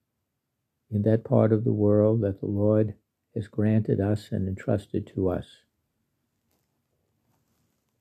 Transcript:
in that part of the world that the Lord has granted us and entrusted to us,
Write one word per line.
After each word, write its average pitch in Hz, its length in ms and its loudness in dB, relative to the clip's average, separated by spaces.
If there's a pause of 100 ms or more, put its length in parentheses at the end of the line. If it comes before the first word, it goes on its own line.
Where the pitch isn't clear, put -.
(920)
in 104 120 -2
that 113 200 2
part 113 300 2
of 110 120 0
the 117 100 0
world 104 480 2
that 98 180 -4
the 101 60 -8
Lord 104 480 0 (400)
has 113 120 -6
granted 107 540 0
us 101 320 -2
and 95 160 -4
entrusted 104 680 -6
to 95 140 -2
us, - 180 -6 (2500)